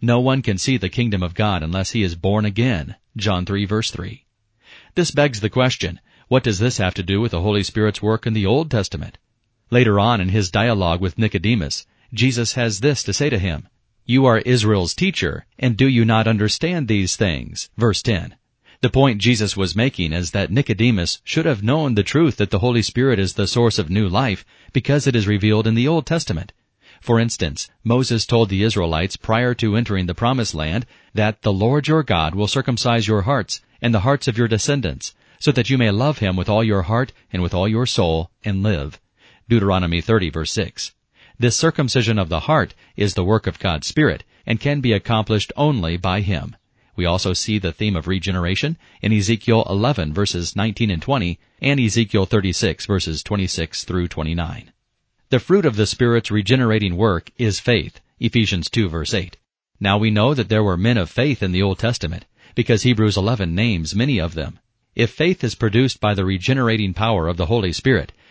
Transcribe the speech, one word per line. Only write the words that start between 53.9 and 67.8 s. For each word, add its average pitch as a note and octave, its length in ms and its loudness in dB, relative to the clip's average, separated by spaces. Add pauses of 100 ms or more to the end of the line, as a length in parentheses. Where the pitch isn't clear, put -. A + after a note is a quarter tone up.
twenty-nine. E2+ 640 -6 (580)
The B2+ 100 2
fruit F#3+ 240 2
of A#2+ 120 0
the G#2+ 100 2
Spirit's A#2 440 0
regenerating G#2+ 680 0
work G2 400 0
is G#2+ 200 0
faith, - 420 -2 (180)
Ephesians G#2 500 0
two, G#2 220 0
verse D#2+ 240 -6
eight. F#2+ 240 -6 (420)
Now G2 160 2
we A2 140 2
know A2 240 2
that G#2+ 160 -2
there G#2+ 140 2
were F#2+ 120 0
men A2 220 2
of F2 100 -2
faith C#3 340 -2
in F#2 100 -2
the F#2 100 2
Old G2 160 0
Testament, F2+ 480 -4 (280)
because A#2 280 2
Hebrews A2 340 4
eleven G2 380 0
names F2+ 400 -2
many A#2+ 260 0
of E2 140 -4
them. D2+ 240 -8 (360)
If A2+ 140 0
faith F3+ 340 -2
is A2+ 120 -2
produced A#2+ 460 0
by G#2 120 2
the G2 140 -2
regenerating G#2+ 640 0
power G2+ 360 0
of F2 100 -2
the F2 80 0
Holy F#2+ 260 0
Spirit, G2 400 0 (180)